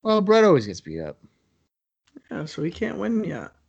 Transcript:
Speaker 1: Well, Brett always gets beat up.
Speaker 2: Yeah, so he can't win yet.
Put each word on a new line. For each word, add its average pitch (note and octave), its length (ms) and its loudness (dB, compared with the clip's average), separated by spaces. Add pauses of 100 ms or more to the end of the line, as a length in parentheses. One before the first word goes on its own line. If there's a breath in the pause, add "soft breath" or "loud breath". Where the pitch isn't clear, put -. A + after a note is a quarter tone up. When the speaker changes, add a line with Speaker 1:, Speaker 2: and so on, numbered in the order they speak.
Speaker 1:
Well, A3 200 2
Brett G#3+ 220 6
always D3 220 6
gets G2 160 -12
beat D#2+ 200 -10
up. D2+ 160 -10 (1120)
Speaker 2:
Yeah, D3+ 140 -10
so D#3 180 -10
he E3 80 -4
can't A#3 260 -8
win G#3+ 260 -2
yet. D3 280 -10 (160)